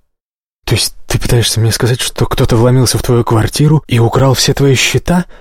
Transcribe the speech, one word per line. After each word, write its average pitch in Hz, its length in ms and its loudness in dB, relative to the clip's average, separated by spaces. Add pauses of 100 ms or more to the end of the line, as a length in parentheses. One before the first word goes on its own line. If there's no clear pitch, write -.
(680)
«То - 80 0
есть - 200 -4 (120)
ты - 120 -2
пытаешься 117 400 0
мне 110 140 0
сказать, 123 280 -2
что - 260 -4
кто-то 127 300 0
вломился 123 420 2
в - 40 -4
твою 120 220 0
квартиру 135 640 0
и 120 120 0
украл 120 360 2
все - 180 0
твои 139 220 2
счета?» — 175 500 0 (160)